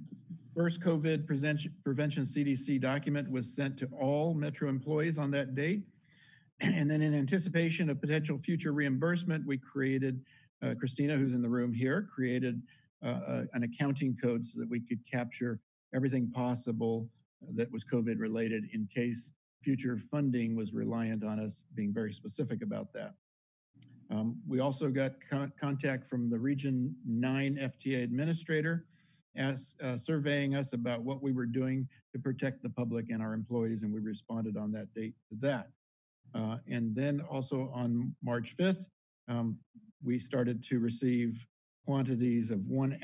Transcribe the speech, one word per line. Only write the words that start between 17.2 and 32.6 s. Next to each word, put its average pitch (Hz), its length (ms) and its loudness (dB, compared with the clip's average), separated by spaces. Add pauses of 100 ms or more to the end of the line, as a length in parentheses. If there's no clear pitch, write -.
that 113 180 -2
was 117 120 -6
covid 113 340 0
related 113 460 -2 (100)
in 107 200 -2
case 120 380 -2 (300)
future 127 340 0
funding 123 580 0
was 107 200 -2
reliant 113 500 0
on 107 160 -2
us 107 240 -6 (100)
being 104 200 0
very 110 180 0
specific 110 500 -4
about 104 300 -6
that. 107 220 -10 (960)
Um, 110 260 0 (100)
we 131 140 2
also 139 300 0
got 135 220 2 (180)
con-, 139 280 -2
contact 139 480 -2
from 120 220 0
the 117 100 0
Region 135 560 0 (120)
nine 131 520 2
F 131 200 -4
T 135 160 -2
A 127 80 2
administrator 160 840 0 (520)
as, 135 460 -4
uh, 127 140 0
surveying 143 580 4
us 139 200 0
about 120 280 2
what 135 200 -2
we 135 100 4
were 127 140 2
doing 131 420 2 (240)
to 127 60 -6
protect 131 440 -2